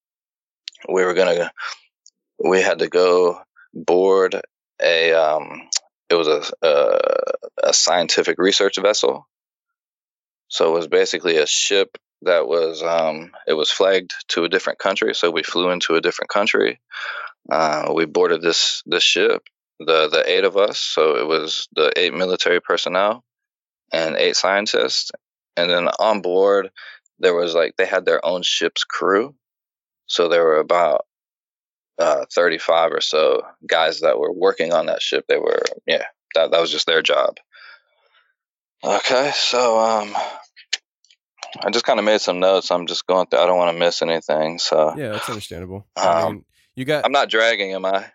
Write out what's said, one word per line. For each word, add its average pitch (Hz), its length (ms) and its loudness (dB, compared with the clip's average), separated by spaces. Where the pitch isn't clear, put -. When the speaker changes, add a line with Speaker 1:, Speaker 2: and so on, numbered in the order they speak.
Speaker 1:
We 92 160 2
were 90 100 0
gonna, 87 380 2
we 92 200 2
had 90 180 0
to 85 80 -2
go 87 540 2
board 92 640 2
a, 82 300 4
um, 78 560 0
it 87 60 2
was 82 120 2
a, 76 380 -2
a, 50 1040 0
a 71 40 2
scientific 85 640 0
research 98 420 2
vessel. 92 460 0
So 82 240 0
it 80 40 2
was 85 120 -2
basically 87 500 0
a 76 80 4
ship - 520 -2
that 85 240 2
was, 80 340 -2
um, 82 500 -2
it 78 60 2
was 78 160 -2
flagged 95 440 0
to 85 140 -2
a 85 60 -2
different - 300 -4
country. 101 340 -2
So 87 180 0
we 80 120 -2
flew 90 260 -2
into 90 260 -2
a 82 60 2
different - 280 -4
country. 101 500 0
Uh, 76 460 0
we 82 100 0
boarded 82 360 0
this, - 440 0
this 85 180 0
ship, - 400 0
the, 78 300 2
the 80 160 2
eight 92 180 2
of 95 140 2
us. 110 220 2
So 78 380 0
it 67 100 -2
was 78 480 -4
the 76 200 2
eight 85 180 0
military 90 460 0
personnel 95 640 -2
and 80 220 -2
eight 85 200 0
scientists. - 760 -2
And 87 140 0
then 87 200 0
on 107 220 2
board, 95 500 2
there 92 160 2
was, 87 180 -2
like, 82 240 0
they 95 80 0
had 92 200 -2
their - 200 0
own 90 160 -2
ship's - 420 -2
crew. 101 520 -2
So 87 200 0
there 85 160 2
were 78 160 2
about, 82 460 2
uh, 73 340 0
thirty-five 82 580 0
or 78 100 -4
so 76 420 0
guys 82 320 0
that 78 180 2
were 78 160 -2
working 87 400 0
on 82 140 2
that - 160 -4
ship. - 240 -4
They - 100 2
were, - 240 0
yeah, - 200 -2
that, 82 160 2
that 82 100 2
was 82 120 0
just 76 160 -4
their 80 160 2
job. 71 320 0
Okay, 127 520 0
so, 120 420 2
um, 110 380 0
I 98 60 -4
just 110 160 -2
kinda 120 160 0
made 107 200 2
some 90 180 -2
notes. 92 320 2
I'm 87 160 -2
just - 180 -6
going 92 220 2
through, - 120 0
I 87 60 4
don't 90 120 4
wanna 87 200 0
miss 85 240 0
anything, 80 560 -2
so. 78 400 0
Speaker 2:
Yeah, 110 120 -8
that's 107 200 -8
understandable. 92 560 -12
Speaker 1:
Um, 95 120 0
Speaker 2:
I 85 240 0
mean, - 140 -14
you 127 100 -8
got 143 200 -2
Speaker 1:
I'm 123 60 0
not 131 180 0
dragging, 110 440 0
am 95 120 -4
I? 98 300 -2